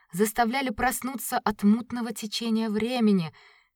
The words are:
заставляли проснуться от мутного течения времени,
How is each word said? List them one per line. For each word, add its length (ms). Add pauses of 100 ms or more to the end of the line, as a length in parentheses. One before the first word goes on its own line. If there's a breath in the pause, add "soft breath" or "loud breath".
(120)
заставляли 580
проснуться 680
от 240
мутного 500
течения 560
времени, 640 (420 soft breath)